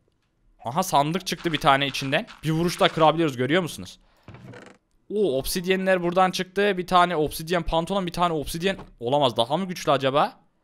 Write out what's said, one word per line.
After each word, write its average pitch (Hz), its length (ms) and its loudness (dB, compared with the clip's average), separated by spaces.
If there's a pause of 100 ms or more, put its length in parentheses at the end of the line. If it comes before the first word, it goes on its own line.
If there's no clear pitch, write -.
(640)
Aha, 135 180 -2
sandık 160 440 0
çıktı 170 260 -4
bir 143 60 0
tane 139 280 4
içinden. 139 400 -4 (160)
Bir 156 80 -2
vuruşta 170 360 2
kırabiliyoruz, 156 500 2
görüyor 135 240 0
musunuz? - 380 -10 (1160)
Oo, 175 220 2
obsidyenler 185 680 0
buradan 180 280 2
çıktı. 196 460 -2
Bir 180 100 -6
tane 180 280 4
obsidyen 160 480 -2
pantolon, 175 420 -2
bir 165 80 -8
tane 175 200 0
obsidyen. 170 440 -4 (220)
Olamaz, 127 380 2
daha 123 200 2
mı 190 80 -2
güçlü 180 260 -4
acaba? 139 420 0 (300)